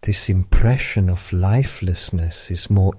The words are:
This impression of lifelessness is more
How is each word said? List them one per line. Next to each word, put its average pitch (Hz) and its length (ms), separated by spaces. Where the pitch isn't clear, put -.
This - 260
impression 101 800
of - 220
lifelessness 92 1200
is - 180
more 98 280